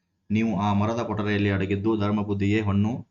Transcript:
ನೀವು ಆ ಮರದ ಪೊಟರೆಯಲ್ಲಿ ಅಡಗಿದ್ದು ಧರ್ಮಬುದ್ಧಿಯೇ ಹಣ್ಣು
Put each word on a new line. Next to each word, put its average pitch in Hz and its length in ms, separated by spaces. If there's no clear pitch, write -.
ನೀವು 110 280
ಆ 104 140
ಮರದ 110 300
ಪೊಟರೆಯಲ್ಲಿ 104 480
ಅಡಗಿದ್ದು 98 460
ಧರ್ಮಬುದ್ಧಿಯೇ 101 640
ಹಣ್ಣು 104 500